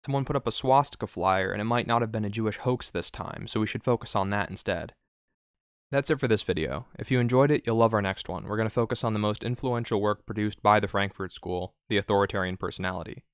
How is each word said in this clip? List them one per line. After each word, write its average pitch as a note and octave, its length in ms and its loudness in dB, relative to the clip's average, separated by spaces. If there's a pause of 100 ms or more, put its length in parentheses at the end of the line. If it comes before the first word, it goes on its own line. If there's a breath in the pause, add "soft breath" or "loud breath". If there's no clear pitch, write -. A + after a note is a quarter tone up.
Someone C#3 200 -2
put C#3+ 100 -2
up C3+ 120 0
a A2+ 40 -2
swastika C3 560 2
flyer, F#2+ 440 2
and G2+ 100 -2
it G#2+ 40 -4
might A#2 220 0
not A#2 140 2
have A2 100 -2
been A2 140 -2
a G2+ 40 -2
Jewish G#2+ 280 -2
hoax B2+ 320 -2
this - 200 -6
time, - 380 -10
so - 120 -2
we G#2+ 80 2
should - 160 -6
focus - 320 0
on G2 160 0
that G2+ 180 -2
instead. F#2+ 440 -6 (960)
That's C#3 180 0
it D3 100 2
for C3+ 80 0
this A2 140 4
video. D#2 460 -2 (100)
If - 140 -4
you B2+ 80 4
enjoyed B2+ 320 4
it, - 140 0
you'll A2+ 120 0
love A2+ 160 6
our G#2+ 80 4
next F#2+ 280 -4
one. F2+ 180 -8
We're G#2+ 100 -4
gonna A2 120 0
focus A#2 340 -2
on A2 100 0
the G#2+ 60 0
most G#2 240 -2
influential A#2+ 580 -2
work G#2 240 0
produced G#2+ 380 -4
by G#2+ 160 8
the G2+ 80 -2
Frankfurt F#2+ 460 -4
School, F2+ 420 -6 (140)
The G#2+ 80 2
Authoritarian G2 600 0
Personality. F#2 680 -8 (100)